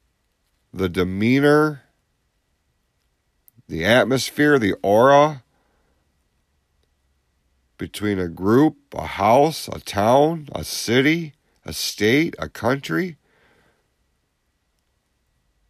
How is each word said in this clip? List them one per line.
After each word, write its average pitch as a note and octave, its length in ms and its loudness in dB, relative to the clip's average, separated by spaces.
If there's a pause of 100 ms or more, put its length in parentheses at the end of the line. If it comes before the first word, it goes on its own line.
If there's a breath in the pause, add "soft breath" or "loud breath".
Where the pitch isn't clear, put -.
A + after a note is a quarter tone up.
(720)
the F#2 160 -4
demeanor, C3 960 0 (1800)
the E2 160 -8
atmosphere, B2+ 760 2
the G2 240 0
aura C#3 580 4 (2500)
between G2 400 -4
a F2+ 80 -4
group, A2+ 480 2 (180)
a D#2+ 140 -10
house, C3+ 600 2
a C#2+ 120 -12
town, C#3 720 0
a E2 120 -10
city, D3 720 -2 (320)
a C#2 80 -12
state, B2+ 640 -2
a D#2 100 -10
country. D3 680 -6 (2500)